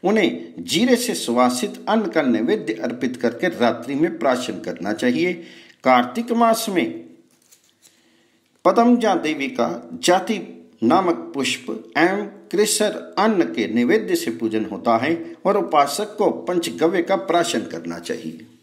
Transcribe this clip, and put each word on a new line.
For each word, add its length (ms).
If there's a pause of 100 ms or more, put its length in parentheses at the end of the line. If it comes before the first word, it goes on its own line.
उन्हें 580
जीरे 340
से 200
सुवासित 720
अन्न 180
का 140
नैवेद्य 520 (100)
अर्पित 340
करके 320
रात्रि 460
में 240
प्राशन 400
करना 340
चाहिए। 400 (500)
कार्तिक 500
मास 360
में 360 (1600)
पदमजा 520
देवी 320
का 200 (320)
जाति 380 (440)
नामक 500
पुष्प 360 (280)
एवं 280 (260)
कृसर 460 (220)
अन्न 260
के 280
नैवेद्य 420
से 180
पूजन 320
होता 320
है 180 (300)
और 120
उपासक 600
को 120 (120)
पंचगव्य 600
का 160
प्राशन 460
करना 360
चाहिए। 460 (160)